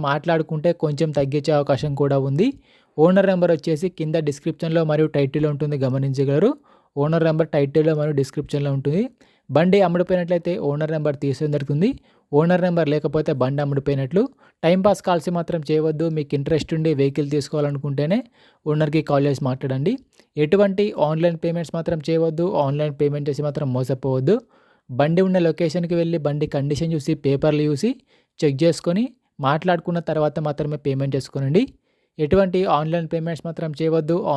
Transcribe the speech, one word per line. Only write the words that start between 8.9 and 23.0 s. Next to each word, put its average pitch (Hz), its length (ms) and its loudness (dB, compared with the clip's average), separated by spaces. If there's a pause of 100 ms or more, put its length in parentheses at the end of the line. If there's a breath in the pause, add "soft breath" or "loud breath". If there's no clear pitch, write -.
బండి 175 360 4
అమ్ముడుపోయినట్లయితే 175 680 0 (180)
ఓనర్ 151 260 -2
నెంబర్ 151 280 -2
తీసేయడం 143 320 -2
జరుగుతుంది. 147 340 0 (500 soft breath)
ఓనర్ 170 260 4
నెంబర్ 170 280 2
లేకపోతే 151 380 0 (100)
బండి 139 220 0
అమ్ముడుపోయినట్లు. 143 580 0 (420 soft breath)
టైంపాస్ 185 420 2
కాల్స్ 175 320 0
మాత్రం 170 320 -4
చేయవద్దు. 156 360 0 (120)
మీకు 147 200 -6
ఇంట్రెస్ట్ 143 380 -2
ఉండి 160 240 0
వెహికల్ 139 340 0
తీసుకోవాలనుకుంటేనే 143 840 -2 (540 soft breath)
ఓనర్కి 151 380 0
కాల్ 143 200 2
చేసి 135 180 -2
మాట్లాడండి. 135 460 -2 (500 soft breath)
ఎటువంటి 196 420 2 (220)
ఆన్‌లైన్ 165 360 0
పేమెంట్స్ 170 340 -4
మాత్రం 165 300 -4
చేయవద్దు. 165 380 0 (200)
ఆన్‌లైన్ 147 360 -2